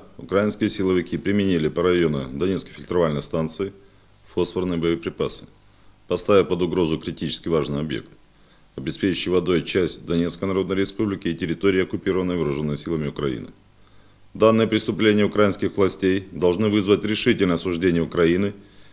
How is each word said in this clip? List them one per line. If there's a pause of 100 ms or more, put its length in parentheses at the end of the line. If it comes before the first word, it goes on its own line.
(160)
украинские
силовики
применили
по
району
Донецкой
фильтровальной
станции (600)
фосфорные
боеприпасы, (600)
поставив
под
угрозу
критически
важный
объект, (680)
обеспечивающий
водой
часть
Донецкой
Народной
Республики
и
территории,
оккупированной
вооруженными
силами
Украины. (880)
Данное
преступление
украинских
властей
должны
вызвать
решительное
осуждение
Украины (400)